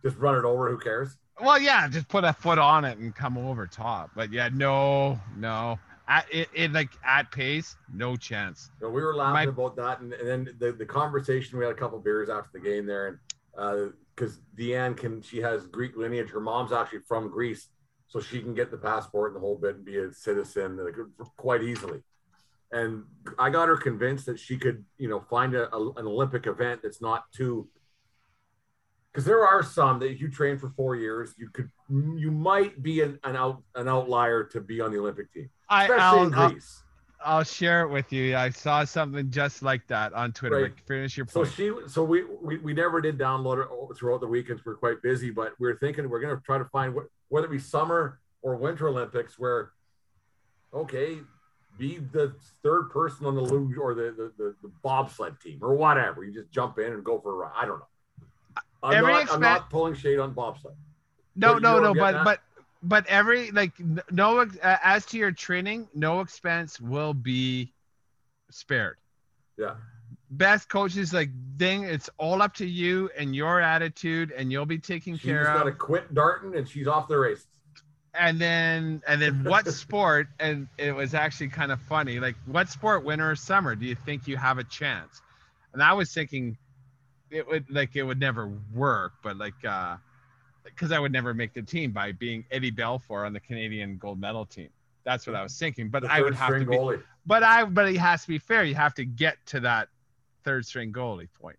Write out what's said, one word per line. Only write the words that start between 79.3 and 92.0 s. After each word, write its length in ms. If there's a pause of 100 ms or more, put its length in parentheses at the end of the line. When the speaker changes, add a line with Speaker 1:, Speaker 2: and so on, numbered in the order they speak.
Speaker 2:
what 220
Speaker 1:
<laughs> 60
Speaker 2:
sport? 560 (100)
And 300 (100)
it 160
was 180
actually 360
kind 240
of 100
funny. 380
Like, 160 (100)
what 220
sport, 360
winter 260
or 60
summer, 380
do 100
you 100
think 320
you 100
have 220
a 60
chance? 560 (520)
And 100
I 100
was 220
thinking 420 (760)
it 160
would, 220
like, 280
it 80
would 160
never 300 (220)
work, 500
but, 140
like, 280
uh, 320 (800)
'cause 160
I 60
would 140
never 220
make 200
the 80
team 300
by 200